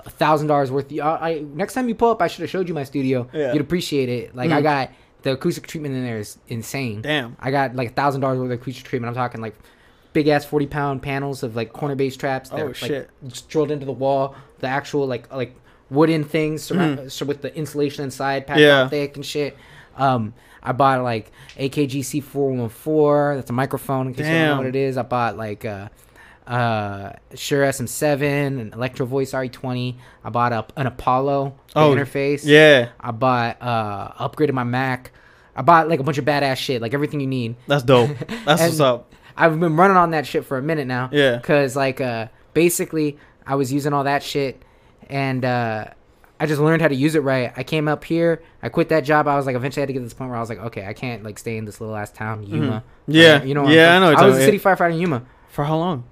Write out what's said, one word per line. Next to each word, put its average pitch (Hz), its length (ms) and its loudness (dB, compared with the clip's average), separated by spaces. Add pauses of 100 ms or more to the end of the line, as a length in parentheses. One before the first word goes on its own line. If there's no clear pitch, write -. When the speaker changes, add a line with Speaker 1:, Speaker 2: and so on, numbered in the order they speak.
Speaker 1:
a 113 40 -18
thousand 151 380 2
dollars 143 240 2
worth. 139 220 -4
I, 147 120 -6
I, 156 480 -4
next 185 200 -6
time 254 160 -2
you 226 40 0
pull 233 160 2
up, 220 120 0
I 175 60 2
should - 140 -6
have 160 80 -6
showed 185 200 -4
you 175 40 -6
my 143 120 -6
studio. 131 480 -2
Speaker 2:
Yeah. 143 180 -2
Speaker 1:
You'd 147 100 2
appreciate 143 460 -2
it. 120 260 -6
Like, 127 160 -2
I 151 120 2
Speaker 2:
Mm. - 20 2
Speaker 1:
got 143 260 0 (340)
the 135 100 0
acoustic 160 340 -4
treatment 147 260 -8
in 127 120 -6
there 113 120 -6
is 104 200 -10 (100)
insane. 117 540 -8
Speaker 2:
Damn. 131 380 -4
Speaker 1:
I 131 120 -6
got, 135 240 0
like, 127 140 -4
a - 20 -16
thousand 139 300 0
dollars 131 180 0
worth 127 60 -4
of 127 60 -4 (100)
acoustic - 240 -12
treatment. 117 240 -6
I'm 120 60 -8
talking, 123 260 -6
like, 110 140 -10 (580)
big 151 160 2
ass 147 160 4
forty 147 220 0
pound 143 360 -4
panels 139 400 -6
of, 113 140 -6
like, 113 160 -6
Corner-based 135 440 -4
traps 131 320 -6
that 147 100 -8
Speaker 2:
Oh, 156 40 -4
Speaker 1:
are, 147 40 -6
like, 123 100 -10
Speaker 2:
shit. 135 320 -6 (180)
Speaker 1:
just - 220 -16
drilled 151 200 0
into 143 160 -6
the 135 60 -6
wall. 135 440 -2 (240)
The 135 80 -6
actual, 139 380 -2
like, 123 300 -6
like, 123 180 -6 (360)
wooden 156 340 2
things 156 440 -2
surra-, 160 300 0
Speaker 2:
Mm. 135 140 -12
Speaker 1:
sur-, - 140 -8
with 135 160 -6
the 131 140 -10
insulation 147 500 -4
inside 135 420 -6
packed 147 140 4
Speaker 2:
Yeah. 143 220 8
Speaker 1:
on 131 60 -4
thick 143 280 -6
and 139 80 -12
shit. 147 320 -6 (400)
Um, 127 360 0 (300)
I - 80 -4
bought, 131 320 2
like, 117 260 -4 (280)
A 139 100 -4
K 143 200 -2
G 135 160 -4
C 147 180 -6
four 139 300 -2
one 123 180 -4
four. 147 680 2
That's 127 140 -8
a 123 40 -4
microphone, 131 540 -4
in 131 60 -8
case 151 120 -6
you 156 60 0
don't 165 100 2
know 156 60 2
Speaker 2:
Damn. 143 120 0
Speaker 1:
what 131 80 -4
it 127 100 -4
is. 135 200 -2
I 123 60 -2
bought, 120 340 -2
like, 107 280 -8
uh, 104 240 -10 (560)
uh, 107 640 -4 (240)
Shure 143 280 0
S 135 180 0
M 120 60 -6
seven, 143 720 -2
an 107 140 -12
Electro 123 320 -6
Voice 131 280 -2
R 131 100 -2
E - 60 -6
twenty. 123 480 -6 (260)
I 110 60 -10
bought 120 240 0
a, 110 120 -4 (120)
an 135 100 -2
Apollo, 135 680 -2 (200)
the 151 60 2
Speaker 2:
Oh, 151 160 6
Speaker 1:
interface. 139 500 -2
Speaker 2:
yeah. 147 440 10 (100)
Speaker 1:
I 123 120 -10
bought, 117 500 0
uh, 107 520 -4
upgraded 135 400 -2
my 131 100 -2
Mac. 127 480 -4 (460)
I - 40 -4
bought, 160 280 6
like, 165 100 2
a - 40 -4
bunch 139 140 -2
of 139 80 -2
badass 139 320 0
shit, 127 240 -4
like, 113 120 -6
everything 147 260 -2
you 135 80 -4
need. 123 280 -4 (120)
Speaker 2:
That's 143 160 2
dope. 131 340 6
Speaker 1:
<laughs> 185 280 -10
Speaker 2:
That's 165 160 4
Speaker 1:
And 170 80 4
Speaker 2:
what's 160 100 -2
up. 127 320 2 (240)
Speaker 1:
I've 160 240 2
been 165 160 2
running 185 220 6
on 170 140 4
that 156 140 -2
shit 143 200 -4
for 135 120 -4
a 127 40 -4
minute 147 260 -2
now. 127 240 -4
Speaker 2:
Yeah. 135 280 4
Speaker 1:
'Cause, 139 360 0
like, 135 240 -2
uh, 117 280 -4 (260)
basically, 156 640 0 (280)
I 139 100 -2
was 139 180 0
using 143 180 0
all 143 140 0
that 139 180 0
shit, 139 380 -4 (480)
and, 135 340 -4
uh, 117 420 -2 (540)
I 156 60 -2
just 147 160 0
learned 160 220 4
how 160 40 6
to 143 80 0
use 147 200 2
it 151 80 2
right. 131 340 0
I 127 60 -6
came 156 260 -2
up 147 160 -2
here. 165 360 0 (220)
I 120 60 -6
quit 165 200 0
that 156 140 2
job. 147 240 4
I 143 80 2
was 139 120 0
like, 131 100 -2
eventually 139 240 -4
I - 20 0
had 135 40 -4
to 135 60 -4
get 131 60 -4
to 123 60 -8
this 113 80 -14
point 131 160 -10
where 120 80 -6
I - 20 -4
was 113 100 -6
like, 107 100 -10
"Okay, 107 260 -10
I 104 80 -10
can't, 117 300 -10
like, 107 160 -12
stay 113 180 -8
in 110 80 -8
this 104 160 -14
little 110 140 -8
ass 104 160 -8
town, 110 340 -8
Speaker 2:
Mm-hmm. 101 100 -8
Speaker 1:
Yuma." 131 280 -2 (240)
Speaker 2:
Yeah. 160 260 10
Speaker 1:
Like, 143 140 2
you 139 80 -2
know 143 80 0
what 147 100 6
Speaker 2:
Yeah, 160 220 10
Speaker 1:
I'm - 20 8
Speaker 2:
I - 20 6
know 190 60 6
Speaker 1:
saying? 160 80 8
Speaker 2:
what 143 40 6
Speaker 1:
I 160 40 8
Speaker 2:
you're - 80 8
Speaker 1:
was 131 80 6
a 135 80 4
Speaker 2:
talking 202 140 4
Speaker 1:
city - 40 -16 (200)
firefighter 170 100 2
in 165 60 -4
Yuma. 151 240 -2 (260)
Speaker 2:
For 147 160 -6
how 156 120 -2
long? 160 340 -4